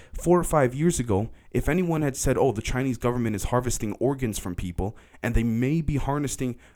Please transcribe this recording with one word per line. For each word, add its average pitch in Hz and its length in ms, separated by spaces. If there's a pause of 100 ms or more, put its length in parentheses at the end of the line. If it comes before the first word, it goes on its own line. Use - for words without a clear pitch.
(140)
four 175 260
or 165 60
five 135 280
years 151 280
ago, 113 280 (220)
if - 160
anyone 165 340
had 139 140
said, 131 220
"Oh, 123 160
the 104 80
Chinese 131 360
government 120 380
is 95 100
harvesting 123 500
organs 131 440
from 90 160
people 92 400 (260)
and 117 140
they 110 80
may 127 380
be 147 160
harnessing, 135 600 (180)